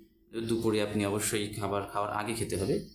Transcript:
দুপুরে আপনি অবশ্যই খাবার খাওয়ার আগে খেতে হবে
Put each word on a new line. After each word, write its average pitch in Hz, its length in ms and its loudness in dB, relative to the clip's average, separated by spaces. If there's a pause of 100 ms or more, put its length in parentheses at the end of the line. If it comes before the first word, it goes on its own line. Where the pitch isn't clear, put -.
(480)
দুপুরে 110 340 4
আপনি 104 240 2
অবশ্যই 104 420 0
খাবার 101 360 -2
খাওয়ার 104 300 -2
আগে 107 200 -2
খেতে - 240 -2
হবে 98 380 0